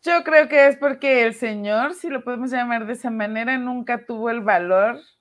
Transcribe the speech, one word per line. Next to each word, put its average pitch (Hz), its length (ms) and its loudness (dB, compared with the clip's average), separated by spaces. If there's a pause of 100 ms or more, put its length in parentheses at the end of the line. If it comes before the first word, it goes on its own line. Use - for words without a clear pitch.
Yo 339 160 2
creo 311 240 6
que 277 200 6
es 277 100 2
porque 269 480 0
el 226 80 0
señor, 220 600 -4
si 349 160 -10
lo 262 140 -6
podemos 247 280 -6
llamar 240 340 -4
de 226 80 -8
esa 247 160 -8
manera, 220 480 -4
nunca 247 480 -6
tuvo 233 240 -6
el 233 120 -4
valor 196 580 2 (220)